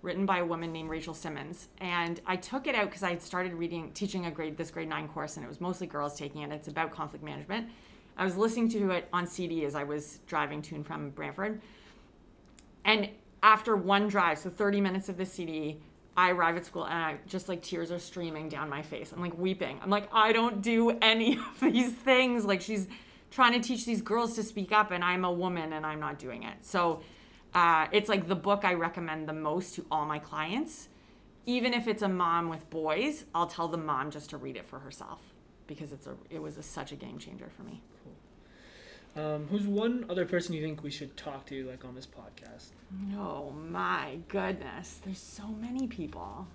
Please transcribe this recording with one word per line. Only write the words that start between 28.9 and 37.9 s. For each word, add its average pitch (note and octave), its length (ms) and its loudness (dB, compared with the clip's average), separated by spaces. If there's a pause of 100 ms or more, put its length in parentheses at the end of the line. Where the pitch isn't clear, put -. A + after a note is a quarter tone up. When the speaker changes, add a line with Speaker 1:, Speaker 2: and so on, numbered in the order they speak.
Speaker 1:
the D#3 40 -4
most D#3 440 -2
to - 160 -8
all D3+ 140 2
my D3+ 120 -2
clients. E3 680 -4 (580)
Even A#3+ 260 2
if A#3 140 0
it's A3 160 0
a G3 60 2
mom E3+ 400 4
with D#3 200 -6
boys, D#3+ 640 0
I'll E3+ 140 4
tell E3+ 220 -2
the E3 100 -2
mom D3 320 -2
just D3 200 -12
to D3 80 -8
read C3 180 -8
it - 100 -12
for C3+ 140 -12
herself - 400 -14 (480)
because D3 240 -10
it's C#3 160 -14
a, C3 80 -10 (140)
it D#3 120 -8
was D3+ 160 -10
a, D3 60 -14
such - 260 -10
a C#3+ 60 -12
game C3 220 -12
changer - 300 -14
for - 140 -18
me. - 180 -14 (220)